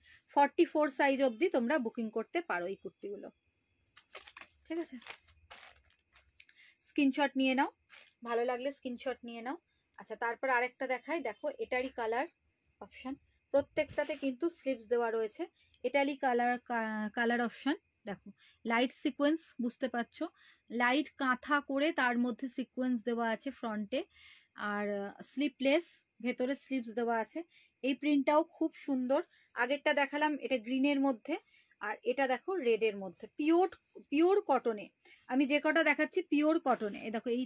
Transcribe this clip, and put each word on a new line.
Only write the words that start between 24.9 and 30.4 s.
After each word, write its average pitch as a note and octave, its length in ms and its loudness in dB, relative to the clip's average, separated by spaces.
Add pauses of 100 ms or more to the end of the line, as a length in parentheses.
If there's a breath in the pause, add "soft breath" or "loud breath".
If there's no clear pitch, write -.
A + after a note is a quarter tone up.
আহ, G3+ 220 -4 (200)
sleepless, C#4 540 0 (360)
ভেতরে B3 340 -2
slips C4 340 -6 (100)
দেওয়া A#3 240 0
আছে। B3+ 160 -10 (440 soft breath)
এই C4+ 180 2
প্রিন্টটাও D4 400 4 (160)
খুব D#4+ 140 0 (140)
সুন্দর, C4 360 0 (340 soft breath)
আগেরটা C#4 380 0
দেখালাম D4 400 0 (120)